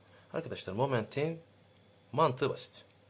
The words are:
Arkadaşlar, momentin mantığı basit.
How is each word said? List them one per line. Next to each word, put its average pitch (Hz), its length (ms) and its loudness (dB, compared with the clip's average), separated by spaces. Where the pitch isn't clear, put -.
Arkadaşlar, - 400 -6
momentin 135 680 0
mantığı 135 380 4
basit. - 340 -10